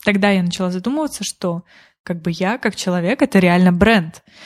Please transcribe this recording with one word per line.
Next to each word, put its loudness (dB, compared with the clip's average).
тогда 2
я 2
начала -4
задумываться, -6
что -8
как -8
бы -4
я, -2
как -4
человек, -2
это 2
реально 4
бренд. 2